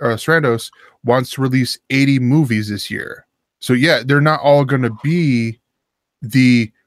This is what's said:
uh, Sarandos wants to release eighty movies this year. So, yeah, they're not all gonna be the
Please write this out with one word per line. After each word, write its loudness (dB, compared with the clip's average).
uh, -2
Sarandos -2
wants 0
to -8
release -2
eighty 2
movies 0
this -8
year. -12
So, -2
yeah, 2
they're 2
not 2
all 4
gonna -2
be -2
the 2